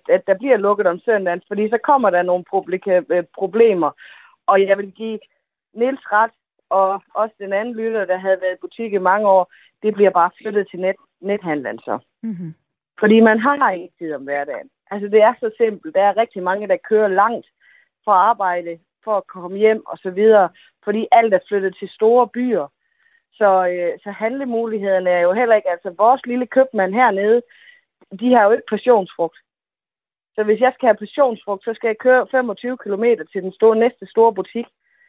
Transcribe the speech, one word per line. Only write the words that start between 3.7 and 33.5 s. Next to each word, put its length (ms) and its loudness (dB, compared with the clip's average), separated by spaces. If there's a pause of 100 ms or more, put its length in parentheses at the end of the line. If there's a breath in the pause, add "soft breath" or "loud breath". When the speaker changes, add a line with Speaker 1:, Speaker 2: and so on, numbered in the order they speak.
Speaker 1:
Og 140 4
jeg 160 0
vil 140 -10
give 280 -10 (540)
Niels 380 -6
ret, 200 0 (380)
og 320 0 (120)
også 260 -6
den 140 -8
anden 220 -6
lytter, 300 -4
der 120 -2
havde 240 -2
været 140 -4
i 60 -20
butik 320 -10
i 40 -2
mange 300 0
år, 260 2 (300 soft breath)
det 100 0
bliver 160 2
bare 220 0 (100)
flyttet 280 -4
til 100 -14
net-, 280 -6 (140)
nethandlen 580 -6
så. 200 -8 (240)
Speaker 2:
Mhm. 300 -10 (460)
Speaker 1:
Fordi 200 6
man 200 4
har 320 0
ikke 280 -12
tid 140 -8
om 100 -10
hverdagen. 460 -8 (220)
Altså, 160 -8
det 140 4
er 180 6
så 180 -6
simpelt. 380 -4
Der 80 2
er 140 2
rigtig 260 -4
mange, 240 -4
der 100 0 (120)
kører 180 2
langt 400 0 (580 soft breath)
fra 80 2
arbejde 680 0 (240)
for 140 -4
at 100 -6
komme 300 -14
hjem 280 2
og 120 -14
så 120 -10
videre, 400 4 (340 soft breath)
fordi 280 -4
alt 220 4
er 140 2
flyttet 320 -4
til 100 -14
store 380 2
byer. 400 -4 (680)
Så, 340 2
øh, 360 -4
så 80 -12
handlemulighederne 960 -4
er 100 2
jo 140 2
heller 220 2
ikke, 160 -2
altså, 260 -8
vores 280 4
lille 220 -4
købmand 460 0
hernede, 480 2 (800 soft breath)
de 140 2
har 100 6
jo 80 4
ikke 220 -2
passionsfrugt. 640 0 (960)
Så 80 -2
hvis 160 2
jeg 160 4
skal 120 0
have 160 2
passionsfrugt, 600 -4
så 100 -6
skal 140 -6
jeg 100 -2
køre 340 2
femogtyve 520 -4
kilometer 400 -2
til 200 -10
den 100 -8